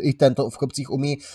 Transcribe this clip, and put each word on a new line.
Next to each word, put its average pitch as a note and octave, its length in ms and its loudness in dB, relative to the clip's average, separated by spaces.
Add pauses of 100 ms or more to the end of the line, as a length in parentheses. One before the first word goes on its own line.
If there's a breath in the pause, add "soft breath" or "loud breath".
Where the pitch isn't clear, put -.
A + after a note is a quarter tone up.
i C3+ 120 2
tento C3 360 4
v - 80 -14
kopcích C3 320 -6
umí. C#3 280 -2 (180 loud breath)